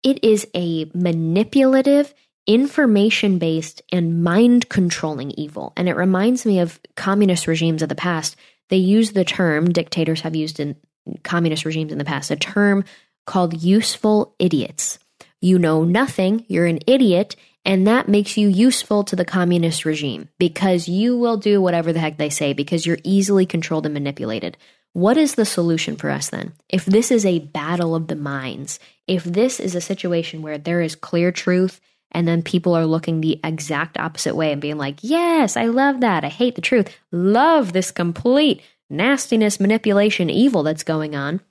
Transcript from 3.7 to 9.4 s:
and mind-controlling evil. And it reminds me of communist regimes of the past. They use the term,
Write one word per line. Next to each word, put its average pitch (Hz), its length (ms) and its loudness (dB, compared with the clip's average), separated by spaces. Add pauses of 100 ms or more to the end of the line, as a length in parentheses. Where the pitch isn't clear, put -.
and 170 320 0
mind-controlling 175 1080 2
evil. - 440 -10
And 180 120 -2
it 160 80 -2
reminds 196 480 0
me 202 140 2
of 170 220 -2 (160)
communist 190 500 2
regimes 160 340 0
of 156 80 -2
the 147 60 -4
past. 160 400 -4 (360)
They 190 60 2
use 208 360 4
the 190 120 0
term, 170 480 0